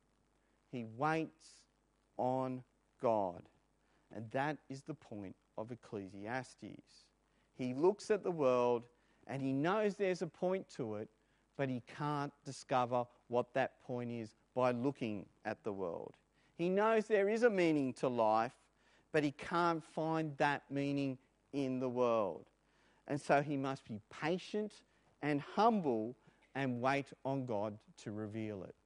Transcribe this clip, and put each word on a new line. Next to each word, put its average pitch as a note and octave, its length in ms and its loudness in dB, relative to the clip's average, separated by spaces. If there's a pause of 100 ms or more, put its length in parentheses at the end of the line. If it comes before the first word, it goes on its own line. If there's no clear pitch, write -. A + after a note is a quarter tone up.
(720)
He A#2+ 140 -8 (120)
waits D#3 680 -4 (540)
on B2+ 460 -2 (400)
God. G2+ 400 2 (720)
And A2+ 160 -10
that C3+ 260 -2 (140)
is C3+ 120 -12
the D#3 120 -8
point G#2 420 -12 (220)
of A2+ 120 -8
Ecclesiastes. G#2+ 1400 -12 (460)
He B2+ 220 -4
looks F3 360 2
at G#3 120 2
the G3 80 -2
world B2 540 4 (420)
and C3+ 160 -4
he C3+ 100 0
knows F#3+ 440 2
there's F#3 260 0
a F#3 40 -4
point F#3 500 -2
to A2 200 -4
it, G#2+ 120 -8 (480)
but C#3 120 0
he B2+ 140 -4 (160)
can't D3 340 -2 (120)
discover B2 600 0 (240)
what A#2+ 260 0
that C3 280 0
point A#2+ 280 -6
is A#2 240 -8 (200)
by B2+ 160 4
looking A#2+ 560 -2 (180)
at G#2+ 200 -6
the A2 80 -4
world. F#2 420 -6 (420)
He E3+ 120 0
knows G#3+ 380 4
there G3 220 4
is A3 140 2
a A#3+ 80 8
meaning D#3+ 440 4
to - 140 0
life, A2+ 440 4 (600)
but D#3 120 4
he D3 80 0
can't E3+ 500 0
find D#3+ 560 -2
that D3 320 2
meaning C#3 480 0 (340)
in C3 260 0
the B2+ 100 0
world. A2+ 580 2 (600)
And C#3+ 140 -2
so C#3+ 220 4
he C#3+ 140 -4
must C3+ 280 -4
be G#2+ 240 -10
patient F#3+ 720 -4 (380)
and C#3+ 200 0
humble D3 760 2 (380)
and B2+ 260 -2
wait C3+ 260 0 (180)
on C3+ 220 -2
God G#2+ 300 -2 (280)
to A2+ 80 -6
reveal G#2+ 500 -6
it. - 240 -14